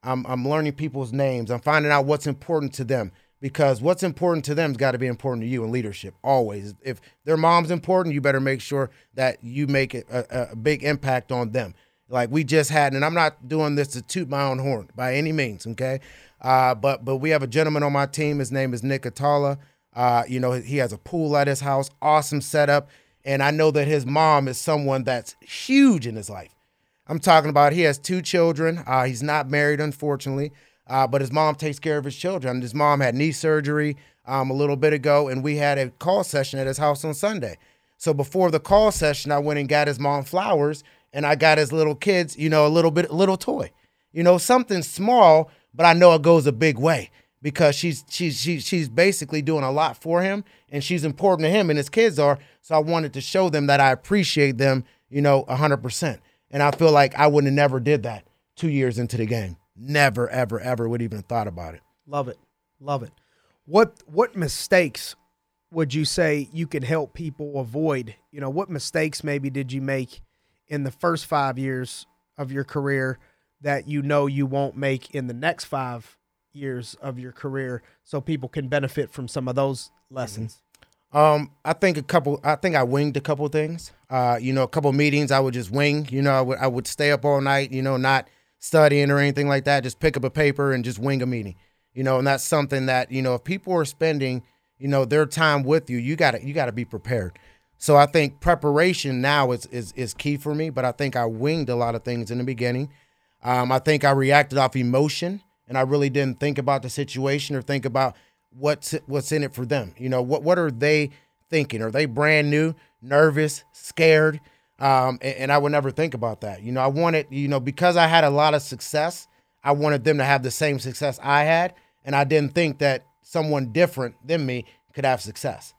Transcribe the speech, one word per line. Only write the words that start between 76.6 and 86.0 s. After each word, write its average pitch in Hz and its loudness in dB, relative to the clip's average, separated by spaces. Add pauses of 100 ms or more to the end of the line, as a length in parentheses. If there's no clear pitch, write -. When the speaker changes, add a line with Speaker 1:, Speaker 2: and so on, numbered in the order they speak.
Speaker 2:
of 131 -10
your 123 -14
career, 135 -8 (200)
so - -8
people 131 -6
can 139 -8
benefit 139 -4
from 127 -10
some 131 -6
of 127 -4
those 135 -2 (200)
lessons? 113 -8
Speaker 1:
Mm-hmm. - -10
Um, 147 4 (140)
I 156 -2
think 170 0
a 143 -8
couple, 143 0
I 151 0
think 165 -2
I 131 4
winged 139 0
a 139 -2
couple 147 -4
things. 156 -6 (160)
Uh, 123 0
you 127 -2
know, 135 2
a 123 0
couple 143 0
meetings 143 2
I 135 4
would 131 0
just 113 -6
wing. 143 0